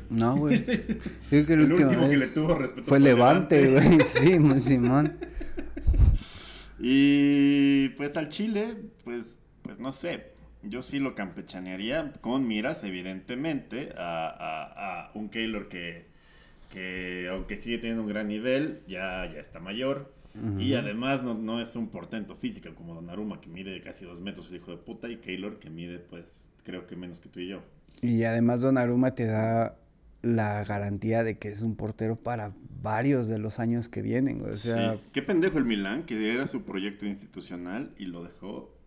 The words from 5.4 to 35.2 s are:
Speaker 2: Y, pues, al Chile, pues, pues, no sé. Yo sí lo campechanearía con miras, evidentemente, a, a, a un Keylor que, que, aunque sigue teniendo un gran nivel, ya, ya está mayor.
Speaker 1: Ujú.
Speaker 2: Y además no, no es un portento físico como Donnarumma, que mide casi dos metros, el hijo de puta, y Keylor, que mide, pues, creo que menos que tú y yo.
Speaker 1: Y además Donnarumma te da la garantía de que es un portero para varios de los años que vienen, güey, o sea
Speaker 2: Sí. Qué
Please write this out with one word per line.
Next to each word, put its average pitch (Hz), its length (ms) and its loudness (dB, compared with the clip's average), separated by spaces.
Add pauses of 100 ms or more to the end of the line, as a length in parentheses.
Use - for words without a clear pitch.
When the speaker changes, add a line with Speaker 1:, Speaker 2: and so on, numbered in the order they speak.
Speaker 2:
Y, 139 1080 6
pues, 143 280 -6
al 156 120 -2
Chile, 214 460 -4 (280)
pues, 117 360 -10 (220)
pues, - 180 -16
no 127 120 -8
sé. 143 400 -10 (320)
Yo 110 180 -10
sí 139 180 -6
lo 131 160 -4
campechanearía 95 1040 -8
con 127 260 -2
miras, 110 360 -4
evidentemente, 113 1120 -8
a, 82 300 -6
a, 80 800 -10
a - 80 -20
un 107 140 -10
Keylor 110 380 -6
que, 85 380 -12 (680)
que, 92 600 -8
aunque 95 260 -8
sigue 117 220 -6
teniendo 113 240 -6
un 104 60 -6
gran 104 180 -6
nivel, 127 600 -4
ya, 92 440 -8
ya 78 80 -16
está - 200 -18
mayor. 131 540 -6 (220)
Speaker 1:
Ujú. 107 240 -4
Speaker 2:
Y 101 160 0
además 123 480 -4
no, 120 100 -4
no 113 260 -4
es 113 160 -10
un 113 140 -6
portento 90 460 -12
físico 95 400 -10
como 85 200 -16
Donnarumma, 87 460 -10
que - 80 -20
mide 92 320 -12
casi 85 240 -16
dos 85 160 -16
metros, 90 280 -12
el 90 80 -14
hijo 87 140 -18
de 85 60 -14
puta, 117 320 -14
y 117 80 -12
Keylor, 95 420 -10
que - 100 -18
mide, 87 300 -12
pues, - 520 -20 (120)
creo 90 240 -12
que - 80 -16
menos 87 240 -14
que - 100 -20
tú 90 100 -16
y 90 100 -8
yo. 95 120 -12 (400)
Speaker 1:
Y 117 220 2
además 117 380 2
Donnarumma 127 540 2
te 120 100 -2
da 113 500 0 (460)
la 107 420 0
garantía 104 600 -2
de 113 160 -4
que - 100 -12
es 101 140 -8
un 113 120 -2
portero 110 400 -4
para 113 380 -8 (300)
varios 117 440 0
de 110 120 -4
los 107 200 -6
años 117 300 -2
que 107 140 -8
vienen, 117 360 0
güey, 107 140 -8
o - 20 -8
sea 117 380 -2
Speaker 2:
Sí. 104 60 -8 (120)
Qué 135 120 -4